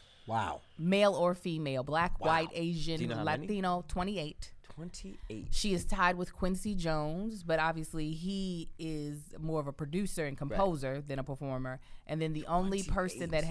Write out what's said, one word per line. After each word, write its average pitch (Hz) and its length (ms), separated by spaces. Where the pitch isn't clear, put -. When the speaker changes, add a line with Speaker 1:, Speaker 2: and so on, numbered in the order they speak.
Speaker 1:
Wow. 107 340
Speaker 2:
Male 196 360
or 175 220
female, 156 480
black, 156 360
Speaker 1:
Wow. 160 80
Speaker 2:
white, 165 260
Asian, 165 440
Speaker 3:
Do - 60
you 117 40
know 117 80
how 110 80
many? 160 240
Speaker 2:
Latino, 185 400
twenty-eight. 180 640
Speaker 3:
Twenty-eight. 165 720
Speaker 2:
She - 240
is - 120
tied 180 320
with 180 180
Quincy 190 400
Jones, 170 680
but 170 180
obviously 156 520
he 180 680
is 151 400
more 156 200
of 147 60
a 139 80
producer 170 520
and 139 140
Speaker 3:
Right. 143 100
Speaker 2:
composer 147 520
than 147 160
a 135 60
performer. 131 560
And 156 160
then 160 120
the 156 120
only 190 380
person 180 480
that 160 100
Speaker 3:
Twenty-eight. 160 100